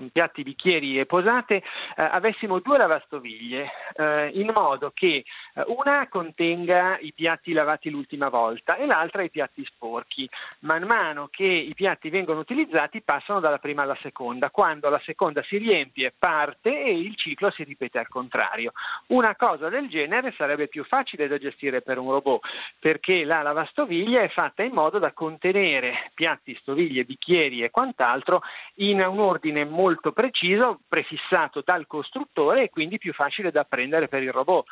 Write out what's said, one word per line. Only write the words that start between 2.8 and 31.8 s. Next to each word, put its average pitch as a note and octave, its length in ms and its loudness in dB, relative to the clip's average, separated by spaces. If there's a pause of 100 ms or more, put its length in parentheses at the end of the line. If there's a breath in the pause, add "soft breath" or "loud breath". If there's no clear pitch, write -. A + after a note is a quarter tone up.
eh, D3+ 380 0
in G#3 200 0
modo C#3+ 400 2
che, D#3 320 2 (300 loud breath)
eh, C#3+ 120 -2
una C#4 400 2
contenga F3 920 2
i D#3 140 -12
piatti E3 380 -2
lavati D#3 380 2
l'ultima C#3+ 400 -4
volta A#2 460 0
e C4+ 100 -2
l'altra F#3 380 0
i E3 80 -4
piatti C#3 340 -6
sporchi. A#2+ 640 -10 (300 loud breath)
Man D#3+ 240 0
mano E3 480 0
che F#3+ 140 -2
i D#3+ 280 2
piatti F3 360 -2
vengono D#3+ 300 -2
utilizzati G#3+ 640 -2
passano D3+ 380 -2
dalla D3+ 180 2
prima C#3+ 240 -4
alla C#3 200 -2
seconda, B2+ 500 -6
quando D#3 380 2
la D3 140 0
seconda D3+ 400 -2
si G3+ 140 -4
riempie D3+ 600 0
parte D#3 520 0
e C4+ 300 0
il G3+ 160 -8
ciclo E3+ 340 -2
si - 140 -6
ripete C#3 340 -8
al A#2 100 -4
contrario. A#2 680 -4 (340 loud breath)
Una A#3 280 2
cosa E3 340 0
del C4 200 -4
genere F#3 480 -2
sarebbe D3 300 -2
più C#3+ 160 -10
facile D3+ 440 0
da C#3+ 120 -2
gestire C3+ 420 -4
per B2+ 160 -4
un B2+ 140 -4
robot, C#3 300 2 (360 loud breath)
perché D#3+ 460 2
la D#3 180 2
lavastoviglie F3+ 840 2
è D#3+ 40 -2
fatta E3+ 320 -2
in B3+ 120 -2
modo D#3+ 260 2
da D#3 120 2
contenere D#3+ 1000 0
piatti, C#3+ 480 -2
stoviglie, C#3 420 0
bicchieri C3+ 600 0
e A#2 80 -2
quant'altro F3+ 720 2 (320 loud breath)
in G3+ 260 2
un F#3+ 180 2
ordine D#3 520 2
molto D#3+ 400 2
preciso, G#3+ 760 2
prefissato D#3 800 0
dal F3 220 0